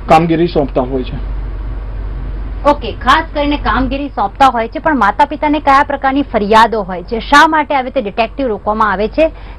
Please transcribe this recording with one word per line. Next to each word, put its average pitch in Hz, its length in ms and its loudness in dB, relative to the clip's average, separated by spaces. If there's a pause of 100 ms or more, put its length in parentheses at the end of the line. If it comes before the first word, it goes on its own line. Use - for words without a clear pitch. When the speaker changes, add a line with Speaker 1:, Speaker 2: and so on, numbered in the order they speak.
Speaker 1:
કામગીરી 165 380 4
સોંપતા 143 340 0
હોય 131 240 -2
છે. - 120 -8 (1500)
Speaker 2:
ઓકે, 285 220 0
ખાસ 311 320 0 (100)
કરીને 294 220 0
કામગીરી 262 520 -2
સોંપતા 226 380 0
હોય 233 220 0
છે, 311 100 -8
પણ 294 200 0
માતા 214 260 2
પિતાને 302 360 -2
કયા 277 220 4
પ્રકારની 269 400 -2
ફરિયાદો 220 600 2
હોય 180 200 -8
છે, 165 160 -6
શા 302 300 6
માટે 302 260 0
આવી 262 100 0
રીતે 262 160 -4
ડિટેક્ટિવ 226 460 -4
રોકવામાં 214 460 0
આવે 202 160 0
છે? 311 220 0 (280)